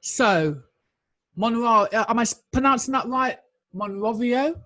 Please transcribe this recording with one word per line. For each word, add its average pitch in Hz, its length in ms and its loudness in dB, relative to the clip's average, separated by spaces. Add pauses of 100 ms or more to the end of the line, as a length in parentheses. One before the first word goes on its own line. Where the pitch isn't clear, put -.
So, 165 600 0 (720)
Monro-, 226 560 2
uh, 220 160 0
am 233 100 0
I 240 40 0
s-, - 200 -4 (100)
pronouncing 262 400 0
that 262 140 -2
right? 254 320 -2 (340)
Monrovia? 220 800 -2 (120)